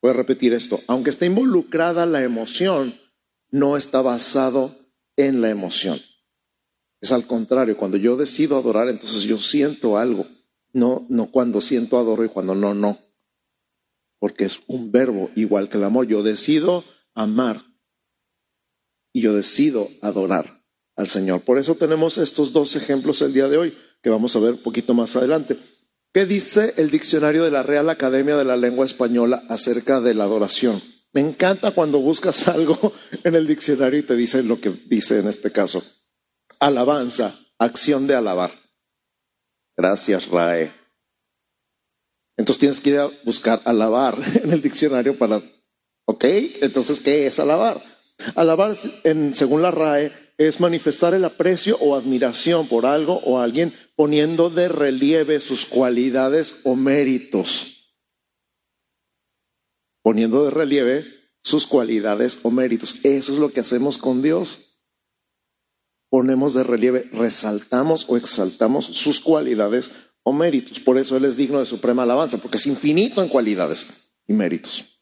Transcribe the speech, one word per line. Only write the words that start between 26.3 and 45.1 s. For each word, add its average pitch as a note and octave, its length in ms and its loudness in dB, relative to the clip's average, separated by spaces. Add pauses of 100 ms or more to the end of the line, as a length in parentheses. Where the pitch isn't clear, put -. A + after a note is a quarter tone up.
el D#3 120 2
diccionario D3+ 540 2
de D#3+ 60 2
la C#3 120 0
Real D3 280 0
Academia C#3 460 0
de C#3+ 80 2
la B2+ 120 2
Lengua B2 300 2
Española A#2+ 640 0
acerca A#2+ 520 0
de A#2+ 140 2
la G#2+ 100 0
adoración? G#2 580 0 (300)
Me C#3 80 0
encanta F#3 520 0
cuando D3+ 280 2
buscas D#3 480 0
<laughs> - 0 -
algo E3 440 2 (320)
en E3 100 2
el D#3+ 120 4
diccionario D3 520 2
y D3+ 40 -2
te C3 140 0
dice A#2+ 260 2
lo A#2 180 0
que G#2 100 -2 (160)
dice A2 320 2
en G2+ 100 0
este - 240 -4
caso. F#2+ 300 -2 (760)
Alabanza, B2+ 800 0 (200)
acción C3+ 480 0
de C#3 80 2
alabar. F#2+ 360 -2 (1300)
Gracias, F#2+ 520 -2
rae. E2+ 440 0 (1600)
Entonces A#2+ 220 -2
tienes C#3+ 220 2
que C#3+ 100 0
ir C#3+ 80 2
a C#3+ 120 -2 (140)
buscar A2+ 400 -2
alabar A#2 520 0 (140)
<laughs> - 120 2
en - 100 0
el D#3 100 0
diccionario C3+ 540 0